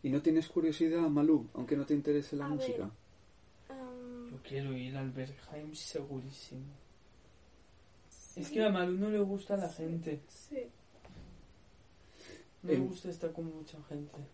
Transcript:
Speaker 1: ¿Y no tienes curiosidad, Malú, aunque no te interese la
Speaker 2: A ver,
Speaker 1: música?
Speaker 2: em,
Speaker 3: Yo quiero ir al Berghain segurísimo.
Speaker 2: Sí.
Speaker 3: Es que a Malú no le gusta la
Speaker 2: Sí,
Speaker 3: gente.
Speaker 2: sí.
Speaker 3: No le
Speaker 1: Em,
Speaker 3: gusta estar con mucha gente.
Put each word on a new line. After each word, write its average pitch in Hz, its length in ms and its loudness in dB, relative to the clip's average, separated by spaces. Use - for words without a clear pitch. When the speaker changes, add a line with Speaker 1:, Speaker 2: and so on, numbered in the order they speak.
Speaker 1:
¿Y 135 80 0
no 143 100 4
tienes 160 280 6
curiosidad, 160 600 4
Malú, 147 460 6
aunque 127 220 0
no 139 100 0
te 147 80 4
interese 147 420 2
la 143 80 -2
Speaker 2:
A 143 40 -4
ver, 151 100 0
Speaker 1:
música? 120 320 -2
Speaker 2:
em, 247 600 -10
Speaker 3:
Yo - 120 -10
quiero 139 340 -4
ir 127 200 -6
al 135 140 -4
Berghain 139 640 -10
segurísimo. 135 920 -8
Speaker 2:
Sí. - 320 -14
Speaker 3:
Es - 80 -8
que 220 120 2
a 214 60 8
Malú 180 300 4
no 202 120 2
le 208 100 4
gusta 196 360 0
la 180 120 0
Speaker 2:
Sí, - 160 -8
Speaker 3:
gente. 165 440 -4
Speaker 2:
sí. 262 380 -8
Speaker 3:
No 180 80 -2
le 151 60 8
Speaker 1:
Em, 131 120 4
Speaker 3:
gusta 185 200 -6
estar 165 240 -4
con 165 140 -4
mucha 156 420 -10
gente. 147 300 -10